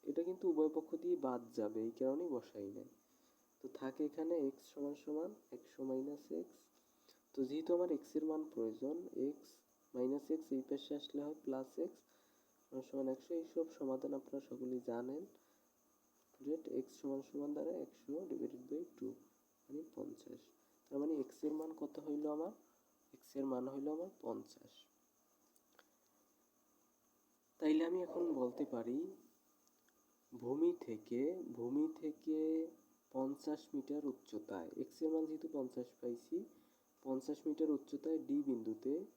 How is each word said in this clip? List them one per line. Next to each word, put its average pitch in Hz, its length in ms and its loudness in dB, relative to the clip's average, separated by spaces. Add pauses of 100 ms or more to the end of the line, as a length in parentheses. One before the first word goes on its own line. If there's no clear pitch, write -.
এটা 151 180 2
কিন্তু 185 240 -4
উভয় 156 260 6
পক্ষ 160 120 -4 (140)
দিয়ে 175 120 4 (120)
বাদ 123 140 2 (160)
যাবে, 110 300 2
এই 113 120 -2
কারণেই 143 380 2
বসাই 104 420 -6
নাই। - 100 -12 (760)
তো 135 40 -8 (120)
থাকে 131 300 -4
এখানে 160 240 0 (160)
এক্স - 240 -8
সমান 143 300 -4
সমান 156 260 -2 (260)
একশো - 340 -14
মাইনাস 139 340 -2 (180)
এক্স। - 160 -10 (760)
তো 139 60 -4 (100)
যেহেতু 160 280 0
আমার 180 200 4
এক্স - 200 -8
এর 156 120 2
মান 156 120 0 (120)
প্রয়োজন, 117 440 0 (300)
এক্স - 200 -4 (480)
মাইনাস 131 300 2 (100)
এক্স 160 120 -4 (100)
এই 131 120 0
পাশে 139 300 -2
আসলে - 260 -4
হয় 151 200 -4
প্লাস 131 240 0 (160)
এক্স - 140 -8 (680)
সমান 131 220 -6
সমান 135 260 0
একশো। - 160 -12 (100)
এইসব 165 240 0 (140)
সমাধান 135 400 0
আপনারা 139 300 -4
সকলেই 127 320 -2 (100)
জানেন। 127 300 -2 (1300)
Let 160 160 0 (160)
এক্স - 220 -6
সমান 135 280 0
সমান 143 260 -4
দ্বারা 151 180 0 (120)
একশো - 280 -8 (180)
divided - 380 -4
by 156 140 0 (140)
two, 117 160 -4 (520)
মানে 147 160 -6 (140)
পঞ্চাশ। - 460 -8 (460)
তার 139 140 -2
মানে 156 120 4 (100)
এক্স - 240 -6
এর 151 120 2
মান 160 120 -2 (100)
কত 143 140 -6 (120)
হইল 147 180 0 (100)
আমার? 175 180 -2 (640)
এক্স - 240 -20
এর 135 120 2
মান 127 120 2 (100)
হইল 139 220 -2
আমার 180 160 -4 (140)
পঞ্চাশ। - 480 -8 (2750)
তাইলে 156 300 8
আমি 180 180 4
এখন 175 180 0 (160)
বলতে 123 220 2 (100)
পারি 120 240 0 (1400)
ভূমি 147 300 6 (160)
থেকে, 120 340 0 (360)
ভূমি 131 280 4 (160)
থেকে 156 360 0 (800)
পঞ্চাশ 143 460 0 (120)
মিটার 143 380 0
উচ্চতায়, 95 580 -6 (120)
এক্স - 220 -6
এর 160 100 6
মান 160 160 6
যেহেতু 156 180 -4 (100)
পঞ্চাশ 127 320 -2 (120)
পাইছি, 120 360 -2 (680)
পঞ্চাশ 135 420 0
মিটার 156 300 4
উচ্চতায় 160 500 0
ডি 143 100 4 (120)
বিন্দুতে 113 440 0 (240)